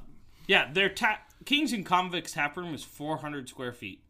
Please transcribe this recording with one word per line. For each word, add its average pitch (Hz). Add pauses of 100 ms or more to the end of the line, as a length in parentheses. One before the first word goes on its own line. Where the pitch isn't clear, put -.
(460)
yeah, 170
their 190
ta-, 214 (260)
Kings 285
and 196
Convicts 180
tap 147
room 175
is 117
four 151
hundred 143
square 123
feet. 101